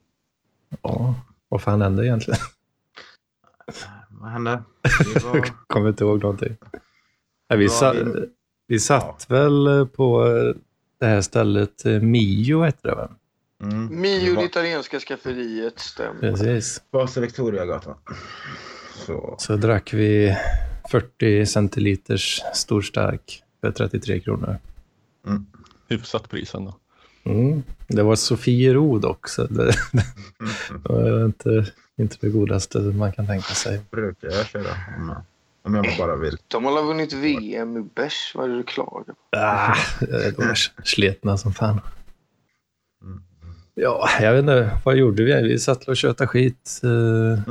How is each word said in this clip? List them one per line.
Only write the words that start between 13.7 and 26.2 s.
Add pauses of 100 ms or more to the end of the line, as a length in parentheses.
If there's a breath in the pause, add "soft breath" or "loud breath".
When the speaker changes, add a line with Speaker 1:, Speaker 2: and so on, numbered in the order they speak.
Speaker 3:
Mio,
Speaker 2:
Det
var
Speaker 3:
det
italienska
skafferiet,
stämmer.
Speaker 1:
Precis.
Speaker 2:
På
Östra
Victoriagatan. (1120 loud breath)
Så.
Speaker 1:
Så
drack
vi (540 loud breath)
fyrtio
centiliters (120)
stor
stark (180)
för
trettiotre
kronor. (680)
Speaker 2:
Mm. (420)
Speaker 4:
Hyfsat